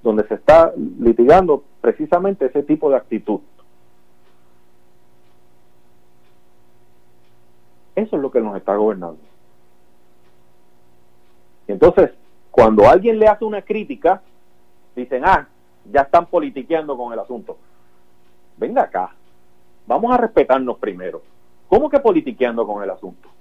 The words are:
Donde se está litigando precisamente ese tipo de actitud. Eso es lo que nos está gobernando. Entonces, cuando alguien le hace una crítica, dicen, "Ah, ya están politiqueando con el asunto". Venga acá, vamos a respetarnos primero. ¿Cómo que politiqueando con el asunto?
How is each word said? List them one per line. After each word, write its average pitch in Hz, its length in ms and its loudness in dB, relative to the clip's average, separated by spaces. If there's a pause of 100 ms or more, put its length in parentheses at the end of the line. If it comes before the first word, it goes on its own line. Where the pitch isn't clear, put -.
Donde 107 260 0
se 110 60 -4
está 160 380 6 (260)
litigando 135 640 4 (180)
precisamente 165 680 -2
ese 143 160 -2
tipo 151 280 -2
de 135 60 2
actitud. 107 440 -6 (4000)
Eso 214 220 -6
es 143 60 -4
lo 131 80 -6
que 127 100 0
nos 107 160 -8
está 98 200 -4
gobernando. 92 420 -4 (2500)
Entonces, 170 420 2 (400)
cuando 110 380 6
alguien 208 300 4
le 214 100 4
hace 214 160 0
una 208 180 -8
crítica, 202 600 -4 (720)
dicen, 127 280 -8
"Ah, 175 220 0 (460)
ya 139 100 2
están 170 240 0
politiqueando 147 680 -6
con 120 160 -10
el 113 60 -10
asunto". 107 400 -14 (1000)
Venga 196 260 -4
acá, - 320 -6 (720)
vamos 208 260 -2
a 247 40 2
respetarnos 131 640 -2
primero. 90 440 -10 (460)
¿Cómo 254 200 2
que 294 120 0
politiqueando 123 680 -2
con 104 160 -10
el 98 80 -8
asunto? 92 380 -16 (120)